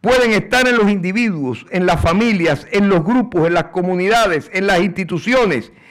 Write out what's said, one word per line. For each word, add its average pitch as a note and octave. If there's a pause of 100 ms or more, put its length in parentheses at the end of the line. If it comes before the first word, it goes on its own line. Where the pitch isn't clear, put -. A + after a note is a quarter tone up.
pueden B3
estar B3
en A#3+
los G#3
individuos, F#3
en F3+
las F3
familias, E3+
en G3+
los F3
grupos, F#3
en E3+
las E3+
comunidades, F#3
en F#3+
las F#3
instituciones F#3 (200)